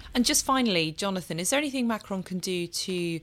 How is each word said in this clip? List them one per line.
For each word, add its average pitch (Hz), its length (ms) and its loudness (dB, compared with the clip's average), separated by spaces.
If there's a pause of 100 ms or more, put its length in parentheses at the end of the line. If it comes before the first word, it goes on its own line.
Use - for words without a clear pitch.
(140)
And 247 120 4
just - 200 2
finally, 208 460 4
Jonathan, 180 480 -4
is 180 100 -2
there 269 100 4
anything 262 280 0
Macron 208 340 -4
can 185 180 -6
do 175 280 -2
to 170 560 -2